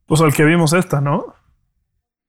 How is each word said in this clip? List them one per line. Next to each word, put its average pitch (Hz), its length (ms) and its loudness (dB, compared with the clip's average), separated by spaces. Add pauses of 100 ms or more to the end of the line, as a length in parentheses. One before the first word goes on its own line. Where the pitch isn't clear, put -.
Pues 156 160 0
el 151 120 2
que 156 120 2
vimos 160 280 2
esta, 170 280 -2
¿no? 151 320 -4 (960)